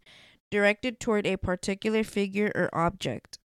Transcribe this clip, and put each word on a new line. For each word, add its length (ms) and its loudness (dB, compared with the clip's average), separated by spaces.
Directed 500 2
toward 260 0
a 100 0
particular 680 -2
figure 520 -2
or 180 0
object. 680 -4